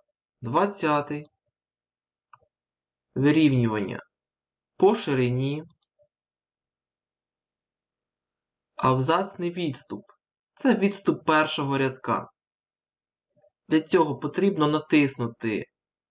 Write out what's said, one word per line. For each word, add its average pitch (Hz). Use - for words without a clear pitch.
двадцятий, 151
вирівнювання 131
по 196
ширині, 135
абзацний 160
відступ. 165
Це 254
відступ 190
першого 151
рядка. 131
Для 156
цього 156
потрібно 156
натиснути 127